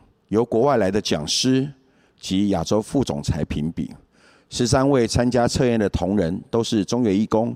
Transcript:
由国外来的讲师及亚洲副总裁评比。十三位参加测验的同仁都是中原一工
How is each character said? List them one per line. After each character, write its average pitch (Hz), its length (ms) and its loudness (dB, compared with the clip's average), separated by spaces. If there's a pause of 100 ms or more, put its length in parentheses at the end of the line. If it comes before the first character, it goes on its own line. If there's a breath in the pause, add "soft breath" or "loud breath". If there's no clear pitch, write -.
(300)
由 110 160 2
国 113 160 0
外 139 160 4
来 95 120 2
的 98 120 0
讲 80 260 -2
师 131 420 0 (480 soft breath)
及 98 300 0
亚 90 160 0
洲 104 180 0
副 127 220 -2
总 73 180 -6
裁 78 220 -4
评 76 260 -4
比。 80 240 -8 (560 soft breath)
十 - 160 -2
三 131 240 2
位 131 160 4
参 123 240 0
加 120 160 2
测 131 200 0
验 117 120 2
的 101 120 2
同 92 260 -2
仁 90 340 0
都 117 140 0
是 107 220 0
中 123 180 -2
原 101 160 2
一 110 60 0
工 117 300 0